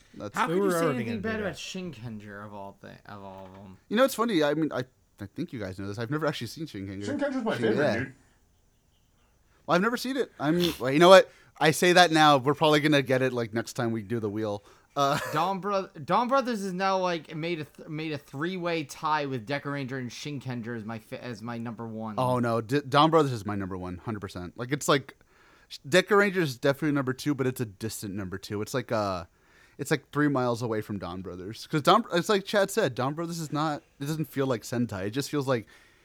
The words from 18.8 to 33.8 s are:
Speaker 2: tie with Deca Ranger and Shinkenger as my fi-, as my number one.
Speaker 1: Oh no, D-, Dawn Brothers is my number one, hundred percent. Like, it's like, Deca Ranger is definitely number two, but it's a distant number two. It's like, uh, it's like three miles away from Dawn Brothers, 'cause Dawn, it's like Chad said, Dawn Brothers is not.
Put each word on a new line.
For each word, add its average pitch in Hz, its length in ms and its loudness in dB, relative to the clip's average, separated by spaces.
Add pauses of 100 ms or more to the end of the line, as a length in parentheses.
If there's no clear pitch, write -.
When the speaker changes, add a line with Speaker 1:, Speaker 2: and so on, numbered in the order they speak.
Speaker 2:
tie 151 420 -2
with 127 220 -4
Deca 143 240 -4
Ranger 135 260 -6
and 123 140 -8
Shinkenger 123 680 -8
as 104 80 -10
my 113 140 -8
fi-, - 180 -14
as 117 240 -10
my 117 160 -8
number 117 300 -8
one. 110 320 -8
Speaker 1:
Oh 127 180 2
no, 117 240 2
D-, 131 260 0
Dawn 143 220 8
Brothers 151 220 6
is 104 160 -6
my 104 80 -2
number 95 220 -4
one, 90 280 -8
hundred 107 140 -6
percent. 90 380 -12
Like, 123 140 -6
it's 147 160 -4
like, 143 280 2 (720)
Deca 180 260 4
Ranger 202 260 4
is 139 160 0
definitely 143 360 0
number 131 200 0
two, 147 200 -2
but 127 140 0
it's 127 140 -4
a 123 40 -2
distant 107 480 -8
number 95 240 -6
two. 104 240 -6
It's 107 140 -6
like, 123 160 -4
uh, 101 320 -2 (560)
it's 143 100 -6
like 151 220 -4
three 147 160 2
miles 127 340 0
away 110 200 -2
from 104 180 -6
Dawn 90 240 -10
Brothers, 90 420 -12
'cause 156 160 -2
Dawn, 208 220 6 (100)
it's 175 160 2
like 196 160 2
Chad 196 240 2
said, 165 240 0
Dawn 131 220 -2
Brothers 170 240 -6
is 156 120 -6
not. 151 300 -2 (180)